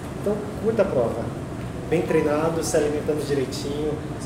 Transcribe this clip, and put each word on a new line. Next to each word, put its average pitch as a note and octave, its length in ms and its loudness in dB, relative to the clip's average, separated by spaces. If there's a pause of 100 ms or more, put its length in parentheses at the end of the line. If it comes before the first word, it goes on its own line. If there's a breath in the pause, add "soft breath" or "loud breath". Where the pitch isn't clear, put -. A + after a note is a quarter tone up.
(200)
Então, G#3 160 2 (260)
curta F#3+ 200 2
a - 20 6
prova. - 380 2 (680)
Bem D#3+ 140 4
treinado, D#3 600 2
se - 140 0
alimentando D3 500 2
direitinho, C#3+ 680 0 (340)